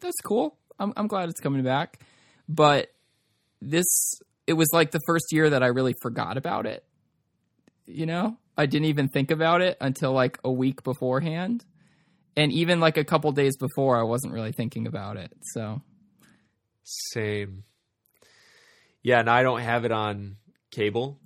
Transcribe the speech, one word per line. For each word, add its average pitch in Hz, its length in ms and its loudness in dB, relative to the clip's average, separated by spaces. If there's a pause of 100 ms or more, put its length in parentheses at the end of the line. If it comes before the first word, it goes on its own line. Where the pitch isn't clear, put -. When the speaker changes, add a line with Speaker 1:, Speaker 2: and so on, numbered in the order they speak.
Speaker 1:
that's 359 220 -8
cool. 262 340 -2 (220)
I'm, 202 160 -4
I'm 208 120 -4
glad 185 220 -4
it's - 120 -10
coming 139 220 -2
back." 135 360 -2 (480)
But 151 440 4 (680)
this, 165 240 0 (640)
it 165 60 2
was, 156 200 4
like, 165 180 4
the 156 140 -2
first 165 260 2
year 156 200 4
that 135 120 4
I 127 40 6
really 123 340 2
forgot 117 360 -6
about - 280 -4
it. - 180 -8 (1000)
You 156 200 -8
know, 202 320 -4 (200)
I 151 80 2
didn't 147 220 2
even 143 220 2
think 139 220 -2
about 165 300 4
it 185 200 2
until, 135 320 0
like, 127 300 2
a 131 80 0
week 131 320 0
beforehand. 160 840 -2 (720)
And 147 140 4
even, 170 280 2
like, 160 180 4
a 151 60 2
couple 151 300 0
days 139 240 2
before, 131 420 0
I 113 40 2
wasn't 117 300 -2
really 110 200 -6
thinking 113 340 -6
about 101 300 -10
it. 90 140 -14 (220)
So. 110 280 -8 (1000)
Speaker 2:
Same. 104 800 -8 (1400)
Yeah, 120 160 6
and 113 100 2
I 123 140 6
don't 123 180 0
have 117 240 -2
it 113 60 -2
on 104 460 -4 (340)
cable, 117 540 -2